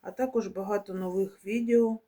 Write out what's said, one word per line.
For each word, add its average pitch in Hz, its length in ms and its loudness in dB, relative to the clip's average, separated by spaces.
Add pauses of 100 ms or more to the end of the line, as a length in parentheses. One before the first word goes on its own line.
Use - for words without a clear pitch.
А - 100 -10
також 247 360 -2
багато 196 480 -4
нових 185 500 -4
відео 226 640 4